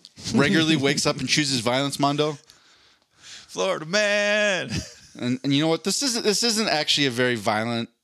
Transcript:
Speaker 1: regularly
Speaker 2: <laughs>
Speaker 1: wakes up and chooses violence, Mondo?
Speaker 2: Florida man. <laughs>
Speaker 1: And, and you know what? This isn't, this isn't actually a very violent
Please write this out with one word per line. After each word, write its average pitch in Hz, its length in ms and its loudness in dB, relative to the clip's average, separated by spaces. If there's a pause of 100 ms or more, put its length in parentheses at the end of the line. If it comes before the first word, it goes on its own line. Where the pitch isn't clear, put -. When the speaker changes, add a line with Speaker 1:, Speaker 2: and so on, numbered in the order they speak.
(340)
Speaker 1:
regularly 151 420 4
Speaker 2:
<laughs> 135 120 2
Speaker 1:
wakes 147 180 2
up 147 120 0
and 127 100 -4
chooses 135 320 2
violence, 135 380 0
Mondo? 143 400 0 (760)
Speaker 2:
Florida 170 760 -8
man. 208 880 0
<laughs> 104 60 -4 (400)
Speaker 1:
And, 123 220 -2
and 139 100 0
you 139 80 2
know 160 60 2
what? 160 160 0
This - 220 -2
isn't, 233 180 -4
this 202 220 0
isn't 220 240 0
actually 147 400 2
a - 20 0
very 123 240 2
violent 113 540 -2 (160)